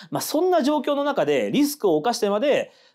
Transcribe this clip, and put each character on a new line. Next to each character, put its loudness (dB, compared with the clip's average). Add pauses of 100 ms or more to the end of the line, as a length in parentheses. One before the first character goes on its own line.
ま -4
あ、 -4
そ -2
ん 2
な 2
状 2
況 -2
の -2
中 0
で、 0
リ 2
ス -2
ク -2
を 2
冒 -2
し -6
て 0
ま 0
で、 0 (240)